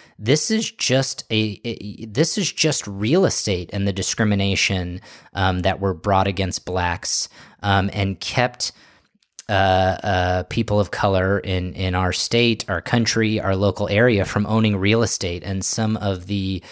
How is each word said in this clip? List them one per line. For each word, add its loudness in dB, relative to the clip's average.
this 0
is 0
just -2
a, 0
a, -10
this 0
is -2
just -2
real 2
estate -2
and -2
the 0
discrimination, 0
um, 0
that 0
were 0
brought 2
against -4
blacks, -4
um, 2
and -2
kept, -2
uh, -4
uh, 2
people 0
of 0
color 2
in, -4
in -2
our 0
state, 0
our -2
country, 0
our 0
local 0
area 4
from -2
owning 2
real 4
estate. -4
And -4
some -2
of -2
the -2